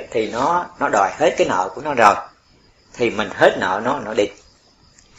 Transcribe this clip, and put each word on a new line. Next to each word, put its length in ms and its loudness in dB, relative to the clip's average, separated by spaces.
thì 200 -2
nó, 360 -2
nó 100 -2
đòi 300 2
hết 200 2
cái 100 2
nợ 260 0
của 80 -12
nó 120 -4
rồi. 200 6
Thì 160 -2
mình 240 -6
hết 240 4
nợ 260 -2
nó, 200 -2
nó 100 -8
đi. 100 2